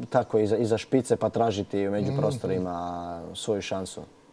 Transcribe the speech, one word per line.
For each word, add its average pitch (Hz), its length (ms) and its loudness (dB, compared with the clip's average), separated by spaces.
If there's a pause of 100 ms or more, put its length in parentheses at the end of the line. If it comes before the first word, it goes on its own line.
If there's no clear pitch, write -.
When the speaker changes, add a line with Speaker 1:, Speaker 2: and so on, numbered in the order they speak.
Speaker 1:
tako 117 300 4
iza, 107 180 4
iza 113 200 4
špice 120 380 2
pa 110 140 2
tražiti 104 500 0
među 98 320 0
Speaker 2:
Mhm. - 80 -2
Speaker 1:
prostorima 90 560 -2 (600)
svoju 101 260 -2
šansu. 92 400 -6 (320)